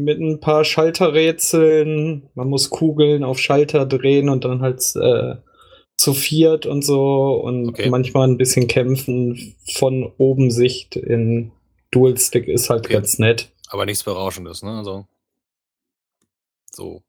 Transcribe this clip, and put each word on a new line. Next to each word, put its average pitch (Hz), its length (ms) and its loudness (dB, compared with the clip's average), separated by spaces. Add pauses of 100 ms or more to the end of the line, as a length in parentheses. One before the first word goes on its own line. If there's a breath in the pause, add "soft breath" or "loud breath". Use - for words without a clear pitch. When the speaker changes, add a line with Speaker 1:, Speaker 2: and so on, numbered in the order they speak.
Speaker 1:
mit 147 200 -2
ein 156 180 -2
paar 151 240 2
Schalterrätseln. 160 1700 2
Man 127 120 -4
muss 139 220 -2
Kugeln 147 540 2
auf 131 160 -4
Schalter 147 440 2
drehen 135 440 2
und 131 160 0
dann 127 160 -2
halt, 127 200 -2 (140)
äh, 123 400 0 (640 soft breath)
zu 139 180 0
viert 156 520 2
und 143 160 -4
so 139 500 2 (100)
und 123 280 -4
Speaker 2:
Okay. 120 200 -2
Speaker 1:
manchmal 127 380 2
ein 123 100 2
bisschen 127 300 2
kämpfen. 123 880 -2 (160)
Von 131 440 -2
oben 135 360 2
Sicht 123 420 -2
in 117 560 -2 (400)
Dual-Stick 127 560 2
ist - 240 -2
halt 113 140 -2
Speaker 2:
Okay. - 80 -6
Speaker 1:
ganz 104 260 -2
nett. 113 300 2 (220)
Speaker 2:
Aber 98 160 -4
nichts 104 180 -6
Berauschendes, 92 580 -8
ne? 110 160 -10
Also, 101 280 -12 (1700)
so. 90 360 -16